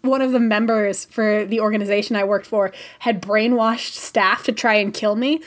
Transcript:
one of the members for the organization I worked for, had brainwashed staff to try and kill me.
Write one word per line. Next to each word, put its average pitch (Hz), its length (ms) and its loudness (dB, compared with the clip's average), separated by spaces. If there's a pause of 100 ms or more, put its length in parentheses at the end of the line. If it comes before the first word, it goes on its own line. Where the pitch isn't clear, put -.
one 262 200 0
of 262 100 0
the 247 80 2
members 214 640 2
for 214 380 0
the 220 160 -2
organization 208 560 0
I 202 80 0
worked 202 220 -2
for, 196 260 0 (280)
had 214 220 -2
brainwashed 226 680 0
staff 208 520 0
to 240 80 0
try 220 220 0
and 202 200 2
kill 208 220 0
me. 285 300 0